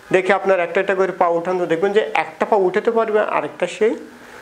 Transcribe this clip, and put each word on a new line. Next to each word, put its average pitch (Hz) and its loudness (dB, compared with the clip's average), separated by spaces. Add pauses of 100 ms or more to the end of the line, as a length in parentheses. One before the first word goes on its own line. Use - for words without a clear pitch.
(120)
দেখে 185 2
আপনার 190 2
একটা 170 -2
একটা 196 0
করে 185 0
পা 185 0
উঠান 170 0
তো, 180 -2
দেখবেন 165 0
যে 214 0
একটা - -2
পা 233 2
উঠাতে 196 2
পারবে, 214 0
আরেকটা - -2
সেই, 220 0 (460)